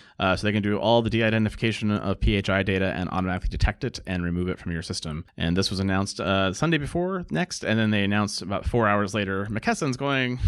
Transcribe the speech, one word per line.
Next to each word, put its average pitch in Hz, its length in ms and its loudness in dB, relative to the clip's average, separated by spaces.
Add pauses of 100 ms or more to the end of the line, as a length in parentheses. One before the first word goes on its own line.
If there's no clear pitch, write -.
(180)
Uh, 92 160 4
so 98 120 -2
they 104 60 4
can 104 100 2
do 104 140 2
all 117 240 4
the 113 100 0
de-identification 110 800 0
of 98 300 -2
P 110 140 4
H 98 160 0
I 98 120 4
data 95 340 2
and 90 140 -2
automatically 92 380 -2
detect - 360 0
it - 220 -6
and 90 180 -2
remove 87 240 0
it 90 100 -4
from 87 140 -8
your 82 100 -4
system. 80 420 -8 (120)
And 85 200 0
this 98 140 2
was 95 80 -2
announced, 98 420 0
uh, 95 320 2
Sunday 156 260 0
before 175 520 -4
next, - 340 -4
and 110 140 2
then 110 120 2
they 104 120 2
announced 101 400 0
about 98 240 -4
four 117 220 2
hours 101 260 0
later, 98 320 -2
McKesson's 127 500 -2
going 131 520 -2